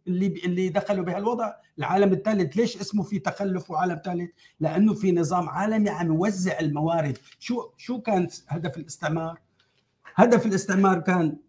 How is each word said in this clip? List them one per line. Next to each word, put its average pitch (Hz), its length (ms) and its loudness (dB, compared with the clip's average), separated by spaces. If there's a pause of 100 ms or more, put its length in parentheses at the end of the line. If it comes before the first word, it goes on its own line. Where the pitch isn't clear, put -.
(460)
اللي 180 240 0
دخلوا 196 360 -2
بهالوضع. 208 480 -4 (240)
العالم 190 360 2
الثالث 185 440 0
ليش 233 200 0
اسمه 202 260 -2
في 196 160 -4
تخلف 185 520 -4
وعالم 170 340 -2
ثالث؟ 175 240 -6 (300)
لأنه 165 340 4
في 185 180 2
نظام 170 380 0
عالمي 208 400 0
عم 170 180 -2
يوزع 180 520 0
الموارد. 151 580 0 (220)
شو، 240 380 -6
شو 240 240 -8
كان 190 260 0 (200)
هدف 160 300 -6
الاستعمار؟ 165 640 -6 (760)
هدف 233 300 6
الاستعمار 190 540 2
كان 165 380 0 (120)